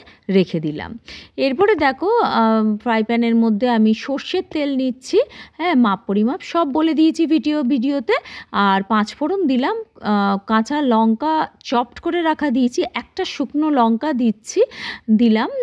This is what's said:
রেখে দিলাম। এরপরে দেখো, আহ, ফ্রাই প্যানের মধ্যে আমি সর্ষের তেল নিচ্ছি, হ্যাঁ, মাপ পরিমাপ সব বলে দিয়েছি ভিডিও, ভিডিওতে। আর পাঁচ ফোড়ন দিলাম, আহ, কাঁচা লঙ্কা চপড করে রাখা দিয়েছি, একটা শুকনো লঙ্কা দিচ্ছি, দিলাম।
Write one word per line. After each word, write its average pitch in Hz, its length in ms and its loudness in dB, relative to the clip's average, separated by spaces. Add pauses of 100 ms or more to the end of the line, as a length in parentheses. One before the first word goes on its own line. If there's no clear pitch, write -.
(340)
রেখে 180 260 2
দিলাম। 151 400 -6 (380)
এরপরে 285 380 2
দেখো, 320 440 0
আহ, 220 580 2
ফ্রাই 220 260 -2
প্যানের 233 320 0
মধ্যে 226 340 2
আমি 220 240 4
সর্ষের 285 560 -4
তেল 285 260 -4
নিচ্ছি, 262 460 -2 (360)
হ্যাঁ, 339 180 0
মাপ 240 320 4
পরিমাপ 214 340 0
সব 339 300 -2
বলে 311 220 0
দিয়েছি 320 320 2
ভিডিও, 302 380 0
ভিডিওতে। 277 500 0 (380)
আর 196 320 2
পাঁচ 214 320 0
ফোড়ন 339 320 -2
দিলাম, 294 360 0 (180)
আহ, 202 360 0 (100)
কাঁচা 226 340 0
লঙ্কা 240 640 2 (160)
চপড 247 360 -4
করে 339 220 -2
রাখা 311 280 0
দিয়েছি, 254 340 0 (100)
একটা 247 320 -6
শুকনো 294 440 -4
লঙ্কা 247 440 2
দিচ্ছি, 233 480 -2 (500)
দিলাম। 226 380 4 (140)